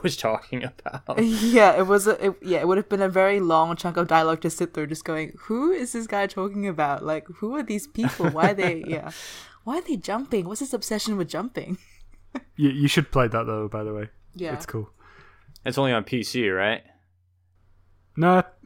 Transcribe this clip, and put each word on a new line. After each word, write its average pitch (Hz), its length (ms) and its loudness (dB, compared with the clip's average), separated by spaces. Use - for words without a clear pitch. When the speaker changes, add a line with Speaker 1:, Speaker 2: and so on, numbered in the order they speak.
Speaker 1:
was 180 160 -2
talking 117 440 -4
about. - 640 -4
Speaker 2:
Yeah, 220 540 6
it 185 80 4
was 196 200 4
a, 214 160 2
it, 196 200 2
yeah, 180 160 0
it 151 100 2
would 190 80 4
have 208 140 -2
been 196 100 0
a 196 80 2
very 190 320 4
long 165 360 2
chunk 175 200 -4
of 170 120 0
dialogue 160 340 4
to 170 80 0
sit 170 240 -6
through, 151 140 -4
just 156 180 -10
going, 156 260 -6
"Who 254 260 0
is 269 200 -4
this 226 140 -6
guy 202 200 -2
talking 196 420 -4
about? 147 340 -2
Like, 151 240 -4
who 226 200 -6
are 294 60 -4
these 208 240 -6
people? 180 420 -2
Why 156 220 4
are 202 40 -2
they, 180 300 -2
Speaker 1:
<laughs> - 40 -10
Speaker 2:
yeah, 160 220 -6
why 262 140 -4
are 359 40 -4
they 320 140 -4
jumping? 202 500 -4
What's 202 140 -10
this 269 140 -6
obsession 214 420 -4
with 170 140 -4
jumping?" 190 520 -6
<laughs> - 60 -20
Speaker 3:
You, 147 120 4
you 143 200 2
should 147 220 2
play 131 180 4
that, 113 180 -2
though, 107 220 -4
by 107 160 -6
the 107 100 -6
way. 107 160 -8
Speaker 2:
Yeah. 170 180 -8
Speaker 3:
It's 127 140 -10
cool. 107 240 -8
Speaker 1:
It's 127 140 -4
only 135 140 2
on 113 120 0
P 123 180 -4
C, 117 280 -2
right? 98 320 0
Speaker 3:
No, 180 260 4